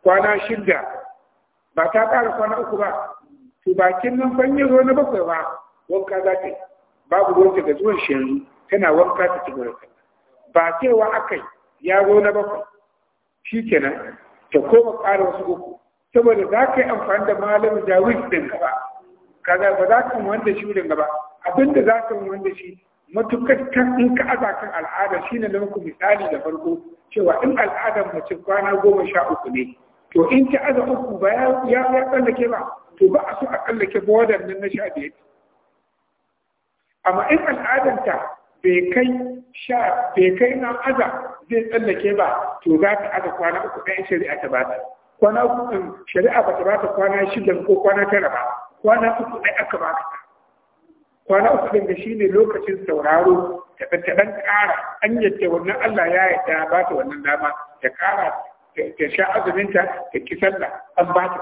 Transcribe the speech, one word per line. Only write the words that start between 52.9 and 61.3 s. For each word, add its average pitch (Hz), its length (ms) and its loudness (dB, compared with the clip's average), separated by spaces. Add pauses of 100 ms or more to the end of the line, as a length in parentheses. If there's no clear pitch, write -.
ta 180 80 -10
ɗan, 175 160 -4
ta 180 120 -4
ɗan 202 180 2
ƙara, 202 440 0 (260)
an 226 200 0
yadda 190 260 0
wannan 170 340 -2
Allah 208 260 0
ya 185 220 2
yarda 175 220 -2
ya 160 180 -2
bata 175 240 0
wannan 143 280 -6
dama, 147 300 -2 (300)
ta 131 60 -2
ƙara, - 440 -2 (440)
ta, 156 60 -4 (160)
ta 147 120 -2
sha 190 140 0 (100)
azuminta, 185 480 0 (300)
ta 143 60 -6
ƙi - 220 -10
sallah, 185 300 -2 (260)
an 175 160 2
bata. 180 300 -2